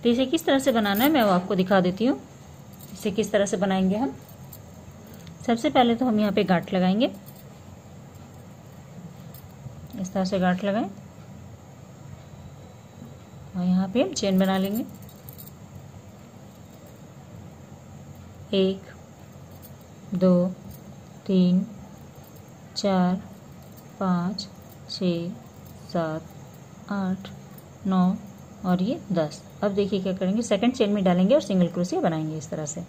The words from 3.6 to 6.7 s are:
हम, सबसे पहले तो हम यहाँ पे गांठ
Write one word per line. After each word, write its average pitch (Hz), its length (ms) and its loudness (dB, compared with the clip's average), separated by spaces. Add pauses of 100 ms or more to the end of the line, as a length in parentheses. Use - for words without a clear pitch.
हम, 269 160 -2 (1300)
सबसे 233 220 2
पहले 247 260 6
तो 254 100 0
हम 220 140 4
यहाँ 208 120 2
पे 208 120 2
गांठ 180 300 2